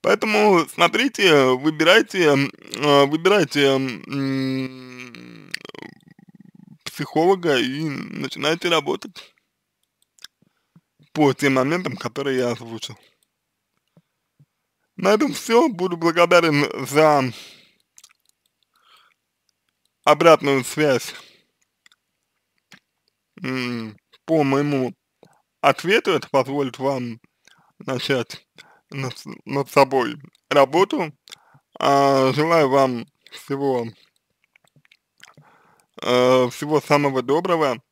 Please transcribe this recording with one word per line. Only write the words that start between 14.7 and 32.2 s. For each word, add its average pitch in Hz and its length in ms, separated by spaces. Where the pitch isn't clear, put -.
На 196 160
этом 220 200
все. 240 360
Буду 175 280
благодарен 165 880
за 139 480
обратную 147 600
связь, 147 480
м, 123 560
по 160 180
моему 139 500
ответу. 185 500
Это 147 180
позволит 139 500
вам 127 400
начать - 680
над 135 260
с-, - 80
над 135 260
собой 131 460
работу. 156 640
А, 139 540